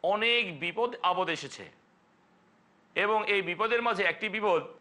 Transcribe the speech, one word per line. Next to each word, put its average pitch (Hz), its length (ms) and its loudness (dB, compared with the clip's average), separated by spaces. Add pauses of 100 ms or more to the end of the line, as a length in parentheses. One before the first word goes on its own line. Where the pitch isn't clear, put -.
অনেক 208 560 2
বিপদ 196 420 -2
আপদ 180 280 2
এসেছে 135 420 -6 (1200)
এবং 208 340 2
এই 202 120 2
বিপদের 214 400 0
মাঝে 220 220 0
একটি 220 260 0
বিপদ 196 340 2 (180)